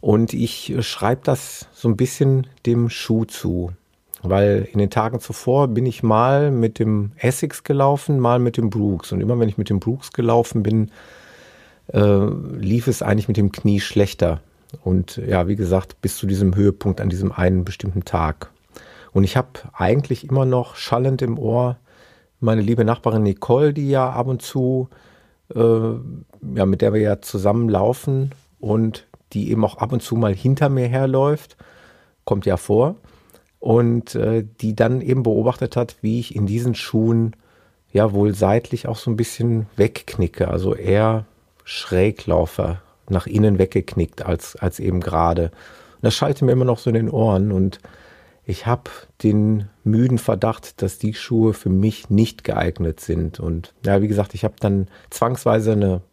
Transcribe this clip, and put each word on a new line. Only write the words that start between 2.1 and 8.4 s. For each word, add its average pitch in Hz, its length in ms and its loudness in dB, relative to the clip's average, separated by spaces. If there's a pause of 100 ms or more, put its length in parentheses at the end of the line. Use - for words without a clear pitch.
dem 117 240 0
Schuh 113 340 -2
zu, 90 460 -6 (500)
weil 101 520 2
in 107 80 0
den 101 100 0
Tagen 113 300 -2
zuvor 131 480 0
bin 120 180 0
ich 120 160 -6
mal 127 480 4
mit 113 300 0
dem 107 380 0
Essex - 440 -2
gelaufen, 139 560 0
mal 123 220 4